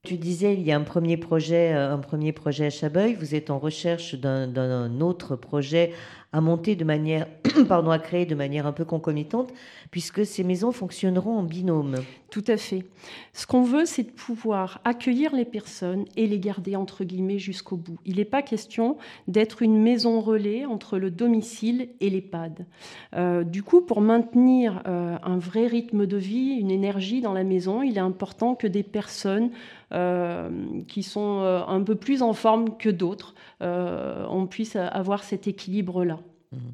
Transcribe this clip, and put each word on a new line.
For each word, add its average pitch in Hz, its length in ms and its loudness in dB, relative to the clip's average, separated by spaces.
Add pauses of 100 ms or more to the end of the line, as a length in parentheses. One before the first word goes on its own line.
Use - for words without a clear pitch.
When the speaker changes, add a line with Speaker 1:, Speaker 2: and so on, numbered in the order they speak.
Speaker 1:
Tu 180 140 -6
disais, 180 360 0
il 190 80 0
y 156 100 2
a 147 60 4
un 151 60 2
premier 165 340 2
projet, 165 580 2
euh, 139 180 2
un 143 60 0
premier 151 320 -2
projet 147 360 -2
à - 20 2
Chabeuil. 175 460 0
Vous 156 200 -4
êtes 151 140 -2
en 139 100 -2
recherche 165 560 -2
d'un, 135 320 -2
d'un 127 540 -2
autre 175 340 -2
projet 151 560 0 (400)
à 156 100 2
monter 170 340 2
de 165 100 -4
manière, 156 420 0 (160)
<clears throat> 262 240 4
pardon, 170 220 4
à 160 100 4
créer 175 280 0
de 156 80 0
manière 143 320 -2
un 147 40 0
peu 160 140 -4
concomitante, 165 640 -2 (400)
puisque 190 340 -2
ces 196 180 -4
maisons 185 280 0
fonctionneront 190 680 0
en 185 40 0
binôme. 160 520 0 (340)
Speaker 2:
Tout 208 180 -6
à 226 80 4
fait. 196 280 -6 (500)
Ce - 140 -12
qu'on 254 160 4
veut, 285 220 4
c'est 262 180 -2
de - 80 -8
pouvoir 214 760 -4
accueillir 254 500 2
les 247 80 2
personnes 202 600 -4 (100)
et 220 120 2
les 202 120 0
garder, 196 360 -4
entre 190 280 -4
guillemets, 185 360 -2
jusqu'au 190 380 -8
bout. 165 280 -10
Il 185 120 -2
n'est 208 80 2
pas 277 180 0
question 233 540 -2 (300)
d'être 214 360 2
une 220 180 6
maison 226 400 4
relais 214 440 0
entre 208 340 -4
le 190 100 -2
domicile 233 800 0 (100)
et 196 120 2
l'Ehpad. 175 560 -6 (480)
Euh, 175 280 2
du 175 200 -4
coup, 349 180 8
pour 233 180 0
maintenir, 233 880 6
euh, 175 360 -2
un 185 160 0
vrai 196 260 0
rythme 233 400 2
de 190 120 -2
vie, 247 420 -2
une 196 120 0
énergie 196 500 0
dans 208 120 -2
la 185 100 0
maison, 190 380 0
il 247 160 0
est 190 40 0
important 190 520 -2
que 233 140 -2
des 196 160 0
personnes, 208 680 -2 (440)
euh, 175 560 -2 (380)
qui 202 140 -6
sont, 208 400 -2
euh, 185 260 2
un 190 140 0
peu 208 140 2
plus 262 260 0
en 226 120 4
forme 220 440 2
que 220 120 0
d'autres, 185 440 -2 (300)
euh, 175 640 -4
on 190 160 0
puisse 220 300 -6
a-, 180 120 0
avoir 196 360 -2
cet 202 240 -6
équilibre-là. 180 720 -2 (320)
Speaker 1:
Mhm. 127 80 -12 (140)